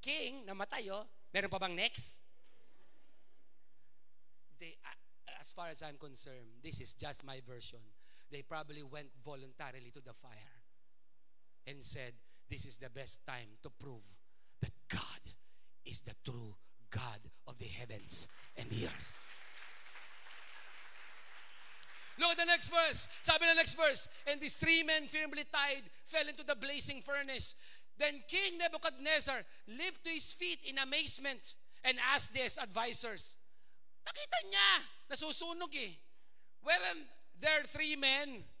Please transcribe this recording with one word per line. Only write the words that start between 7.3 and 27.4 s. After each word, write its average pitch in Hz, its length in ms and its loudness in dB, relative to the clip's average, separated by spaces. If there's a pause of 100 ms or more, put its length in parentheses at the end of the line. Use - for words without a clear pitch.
version. 120 340 -8 (480)
They 143 140 -8
probably 151 400 -4
went 139 400 -8
voluntarily 131 720 -8
to 139 80 -10
the 127 160 -10
fire 110 420 -12 (1040)
and 139 160 -8
said, 127 380 -4 (300)
This 143 180 -4
is 135 100 -6
the 131 140 -6
best 127 360 -6
time 117 360 -6
to 147 80 -6
prove 127 320 -8 (580)
that - 120 0 (160)
God - 340 -2 (640)
is - 160 -6
the 110 140 -6 (100)
true 117 300 -4 (360)
God 110 300 -4 (260)
of 131 120 -6
the 123 80 -4
heavens 104 640 -4 (280)
and - 140 -4
the 110 160 0
earth. - 320 -4 (3000)
Look 339 120 8
at 339 60 6
the 339 80 6
next 349 260 8
verse. 330 380 6 (140)
Sabi 330 240 8
ng 330 100 12
next 320 180 8
verse, 302 320 6 (200)
"And 285 140 2
these 294 160 -2
three 330 260 8
men 311 260 4
firmly 302 360 0
tied 277 460 2 (140)
fell 302 240 4
into 294 160 -4
the 285 100 6
blazing 269 480 0
furnace. 277 540 0 (400)